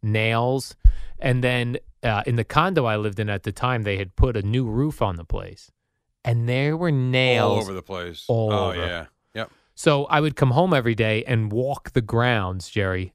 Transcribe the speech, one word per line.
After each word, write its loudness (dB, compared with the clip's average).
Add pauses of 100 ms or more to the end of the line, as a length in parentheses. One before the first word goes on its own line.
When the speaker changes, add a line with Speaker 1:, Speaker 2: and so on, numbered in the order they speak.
Speaker 1:
nails. 0 (420)
And 2
then, 0 (260)
uh, 0
in 2
the 2
condo 2
I 0
lived -2
in -2
at -4
the -4
time, -2
they 0
had -6
put 4
a -2
new 0
roof -2
on -2
the -10
place, -10 (520)
and 0
there 0
were -2
nails 2
Speaker 2:
All 2
over -6
the -8
place. -10
Speaker 1:
all 0
Speaker 2:
Oh, 0
Speaker 1:
over. -6
Speaker 2:
yeah. -6 (720)
Speaker 1:
So 2
I 2
would -2
come 4
home 2
every 2
day 0
and 0
walk -4
the 0
grounds, -2
Jerry, -2